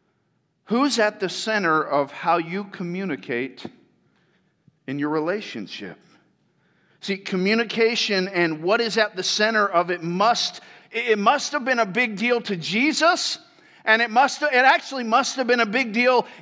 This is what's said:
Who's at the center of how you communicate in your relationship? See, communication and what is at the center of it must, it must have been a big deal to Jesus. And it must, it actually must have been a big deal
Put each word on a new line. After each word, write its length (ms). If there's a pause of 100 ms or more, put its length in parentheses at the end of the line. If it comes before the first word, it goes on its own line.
(640)
Who's 340
at 220
the 80
center 540
of 280
how 260
you 280
communicate 1000 (1200)
in 120
your 100
relationship? 880 (1000)
See, 160
communication 1120
and 340
what 200
is 160
at 180
the 80
center 440
of 220
it 140
must, 560 (320)
it 260
must 360
have 100
been 160
a 60
big 320
deal 240
to 160
Jesus. 840 (460)
And 160
it 100
must, 300
it 120
actually 500
must 320
have 100
been 140
a 60
big 260
deal 340 (160)